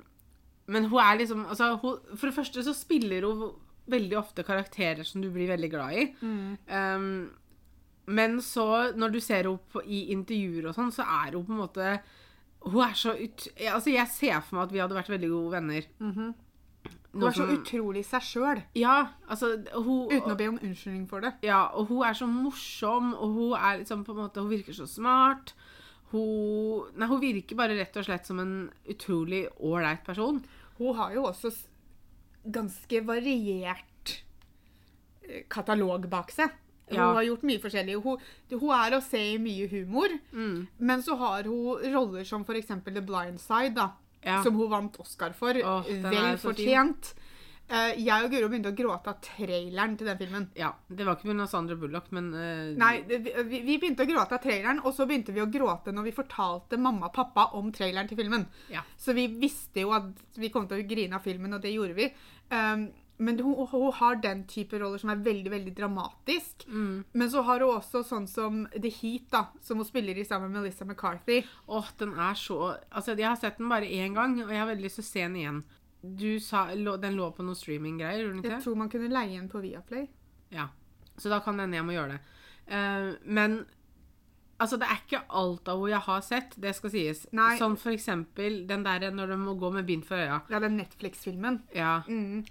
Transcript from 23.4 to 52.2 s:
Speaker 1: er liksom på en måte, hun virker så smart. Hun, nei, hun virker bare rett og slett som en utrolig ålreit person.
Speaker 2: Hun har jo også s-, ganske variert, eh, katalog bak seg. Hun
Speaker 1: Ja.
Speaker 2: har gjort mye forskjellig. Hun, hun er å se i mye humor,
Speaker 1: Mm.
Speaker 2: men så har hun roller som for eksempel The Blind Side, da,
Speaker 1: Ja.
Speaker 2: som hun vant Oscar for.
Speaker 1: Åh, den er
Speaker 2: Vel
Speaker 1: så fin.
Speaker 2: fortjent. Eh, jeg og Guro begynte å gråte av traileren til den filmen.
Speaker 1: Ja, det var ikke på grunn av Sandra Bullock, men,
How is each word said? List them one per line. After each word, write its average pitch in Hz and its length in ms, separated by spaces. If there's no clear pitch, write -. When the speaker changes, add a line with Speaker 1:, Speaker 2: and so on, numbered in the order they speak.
Speaker 1:
er 202 300
liksom 214 220
på - 60
en 208 180
måte, - 120
hun 208 80
virker 202 240
så 143 140
smart. 262 680
Hun, 214 840
nei, 226 120
hun 262 120
virker 226 360
bare 226 220
rett 190 200
og 196 80
slett 180 200
som 185 140
en 190 300
utrolig 185 600
ålreit 160 460
person. 226 380
Speaker 2:
Hun 240 180
har 196 180
jo 262 100
også 247 280
s-, - 160
ganske 220 560
variert, 220 1160
eh, - 220
katalog 190 600
bak 175 220
seg. 311 200
Hun 202 80
Speaker 1:
Ja. 180 180
Speaker 2:
har 226 80
gjort 233 200
mye 254 160
forskjellig. 202 440
Hun, 262 140
hun 294 100
er 240 220
å 262 100
se 214 320
i 220 60
mye 202 280
humor, 202 400
Speaker 1:
Mm. 196 360
Speaker 2:
men 247 220
så 285 160
har 208 260
hun 240 500
roller 196 300
som 208 220
for 226 80
eksempel 202 400
The 202 80
Blind 180 380
Side, 233 340
da, 208 180
Speaker 1:
Ja. 190 200
Speaker 2:
som 233 100
hun 220 160
vant 208 300
Oscar - 340
for. 240 200
Speaker 1:
Åh, 190 340
den 190 180
er 190 60
Speaker 2:
Vel 220 260
Speaker 1:
så 226 160
fin. 208 140
Speaker 2:
fortjent. 262 460
Eh, 226 300
jeg 226 260
og 240 60
Guro 240 180
begynte 208 240
å 196 40
gråte 220 320
av 202 140
traileren 185 760
til 220 80
den 190 140
filmen. 190 360
Speaker 1:
Ja, 160 200
det 185 160
var 185 120
ikke - 80
på 208 100
grunn 208 80
av 196 80
Sandra 170 260
Bullock, 160 360
men, 175 240